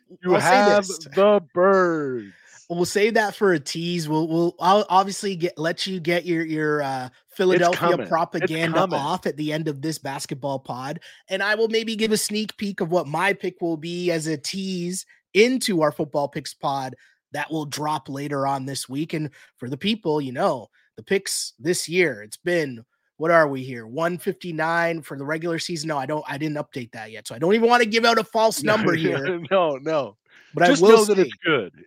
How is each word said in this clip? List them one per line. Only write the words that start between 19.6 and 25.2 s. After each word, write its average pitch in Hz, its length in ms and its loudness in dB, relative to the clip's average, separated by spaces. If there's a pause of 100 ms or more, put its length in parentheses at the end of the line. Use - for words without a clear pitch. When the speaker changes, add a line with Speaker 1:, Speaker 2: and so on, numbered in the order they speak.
Speaker 2:
the 139 80 -6
people, 175 440 -2
you 131 120 -6
know, 143 360 -2 (280)
the - 60 -16
picks - 560 -4
this 156 300 -2
year, 156 340 0
it's 107 140 -18
been, 147 480 -4 (320)
what 156 160 0
are 160 160 6
we 131 160 -6
here? 120 220 -10
One 165 320 -2
fifty-nine 165 840 -2
for 147 140 -12
the 139 80 -10